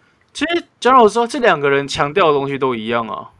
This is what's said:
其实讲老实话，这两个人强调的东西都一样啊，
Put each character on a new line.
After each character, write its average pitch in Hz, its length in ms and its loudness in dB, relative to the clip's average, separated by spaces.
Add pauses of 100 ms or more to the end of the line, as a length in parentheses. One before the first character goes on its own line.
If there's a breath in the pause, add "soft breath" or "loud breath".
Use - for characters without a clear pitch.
(320)
其 - 140 -6
实 339 180 -4 (160)
讲 262 180 4
老 233 100 8
实 208 120 -2
话， 233 80 0
这 285 120 -8
两 196 200 2
个 143 100 0
人 139 180 0
强 143 240 -4
调 185 160 2
的 147 60 4
东 139 140 -2
西 139 100 -6
都 131 160 -2
一 110 140 -8
样 117 200 -2
啊， - 220 -12 (100)